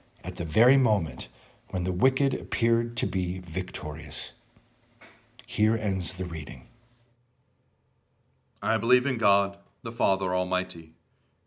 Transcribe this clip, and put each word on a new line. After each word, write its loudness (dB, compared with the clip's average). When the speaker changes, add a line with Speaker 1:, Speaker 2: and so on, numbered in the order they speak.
Speaker 1:
at -6
the -4
very 4
moment 0
when -2
the 0
wicked 2
appeared 0
to -2
be -2
victorious. -8
Here 2
ends -2
the -6
reading. -10
Speaker 2:
I 0
believe 4
in -2
God, 2
the -8
Father 2
Almighty, -2